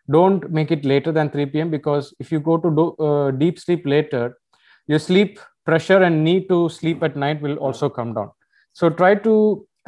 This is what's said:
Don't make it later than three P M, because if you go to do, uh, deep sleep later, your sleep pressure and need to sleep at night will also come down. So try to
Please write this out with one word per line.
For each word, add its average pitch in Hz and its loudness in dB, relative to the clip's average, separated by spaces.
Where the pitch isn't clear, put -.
Don't 180 2
make 156 0
it 151 -2
later 139 0
than 151 -2
three 143 -4
P 143 -4
M, 165 -4
because 147 -4
if - -12
you 160 -2
go 160 0
to 165 -2
do, 156 0
uh, 143 0
deep 160 -2
sleep 175 -4
later, 139 -2
your 151 0
sleep 190 0
pressure 165 2
and 165 2
need 185 0
to 170 2
sleep 160 -6
at 151 -2
night 147 -4
will 147 -4
also 143 -4
come 117 -8
down. 107 -6
So - 0
try 180 4
to 214 2